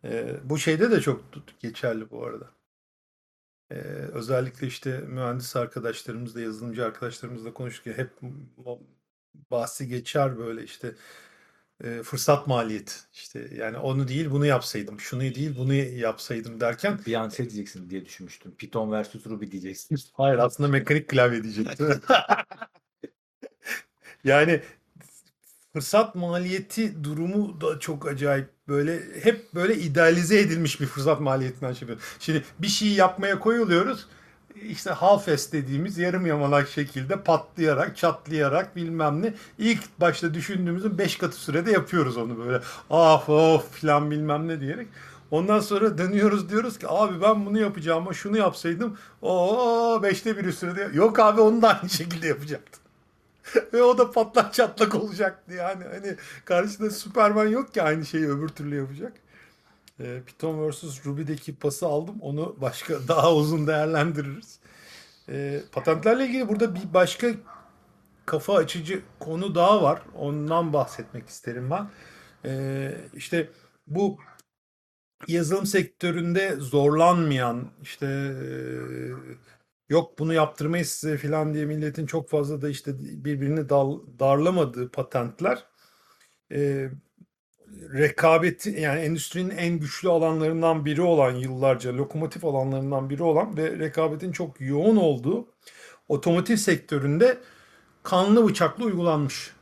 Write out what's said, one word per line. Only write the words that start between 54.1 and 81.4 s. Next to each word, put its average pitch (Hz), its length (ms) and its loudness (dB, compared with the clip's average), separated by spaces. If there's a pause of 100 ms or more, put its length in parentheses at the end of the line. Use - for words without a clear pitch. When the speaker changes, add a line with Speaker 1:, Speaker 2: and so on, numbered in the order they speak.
Speaker 1:
patlak 220 440 2
çatlak 220 400 2
olacaktı 190 600 -4
yani. 180 300 -6
Hani 196 320 -10 (280)
karşıda 208 460 0
Superman 214 560 2
yok 240 280 -2
ki 202 80 2
aynı 156 240 2
şeyi 160 220 0
öbür 143 200 -2
türlü 147 280 -8
yapacak. 139 360 -8 (880)
Ee, 123 260 -10
Python 156 400 -6
versus 147 400 -8
Ruby'deki 147 500 -8
pası 147 300 -4
aldım. 165 340 -4
Onu 147 400 -6
başka 135 340 -4
<laughs> 131 140 -8
daha 165 260 6
uzun 151 320 2
değerlendiririz. 156 920 0 (720)
Ee, 139 320 -6 (120)
patentlerle 180 540 2
ilgili 247 220 -2
burada 214 260 0
bir 180 200 -8
başka 185 340 4 (1000)
kafa 160 280 -2
açıcı 175 480 0 (180)
konu 165 340 -6
daha 185 280 6
var. 147 200 2 (140)
Ondan 151 560 -2
bahsetmek 120 560 -4
isterim 123 420 -8
ben. 202 200 -4 (540)
Ee, 135 500 -6 (200)
işte 160 360 -4 (360)
bu 190 320 -2 (1080)
yazılım 170 380 0
sektöründe 175 880 0
zorlanmayan, 143 1120 4 (120)
işte, - 240 -10
e, 64 1800 -10
"Yok 165 300 0
bunu 160 160 -2
yaptırmayız 160 540 0
size" 156 300 -4
falan 156 360 -2